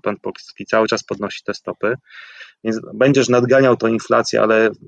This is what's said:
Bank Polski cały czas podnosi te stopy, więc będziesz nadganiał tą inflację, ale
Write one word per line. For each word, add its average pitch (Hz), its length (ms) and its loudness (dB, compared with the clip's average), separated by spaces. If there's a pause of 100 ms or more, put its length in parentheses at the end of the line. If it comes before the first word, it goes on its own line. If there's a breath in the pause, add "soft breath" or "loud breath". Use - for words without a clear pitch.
Bank 104 180 -6
Polski - 460 -14
cały 110 200 0
czas 104 180 -4
podnosi 98 400 -10
te 104 100 -8
stopy, 104 400 -6 (720 loud breath)
więc 113 160 -4 (140)
będziesz 127 340 2
nadganiał 127 480 4
tą 113 100 -2
inflację, 113 560 0
ale 110 280 2 (160)